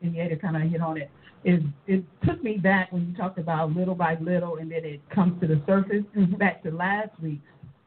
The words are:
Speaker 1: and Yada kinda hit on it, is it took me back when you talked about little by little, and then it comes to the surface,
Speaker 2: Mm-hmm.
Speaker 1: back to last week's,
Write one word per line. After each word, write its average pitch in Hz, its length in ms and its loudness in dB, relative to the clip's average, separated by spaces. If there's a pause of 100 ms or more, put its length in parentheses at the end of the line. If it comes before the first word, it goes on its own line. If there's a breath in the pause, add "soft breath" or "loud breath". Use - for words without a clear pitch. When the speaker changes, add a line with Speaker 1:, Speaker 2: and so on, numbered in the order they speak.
Speaker 1:
and 170 120 -2
Yada 165 200 -2
kinda 160 240 -4
hit 165 220 0
on 160 200 -2
it, - 80 -10 (340 loud breath)
is 180 160 6 (280)
it 190 160 2 (200)
took 339 200 0
me 214 140 -2
back 190 340 2
when 175 160 -2
you 175 80 -6
talked 185 240 -6
about 160 360 -2
little 185 200 0
by 165 260 0
little, 170 360 -2
and 160 140 -10
then 165 140 -6
it 147 240 -10
comes 180 320 2
to 170 60 2
the 156 180 4
surface, 196 380 2 (120)
Speaker 2:
Mm-hmm. 196 200 4
Speaker 1:
back 202 260 0
to 170 80 -6
last 196 400 -2 (100)
week's, 151 220 -6 (460 loud breath)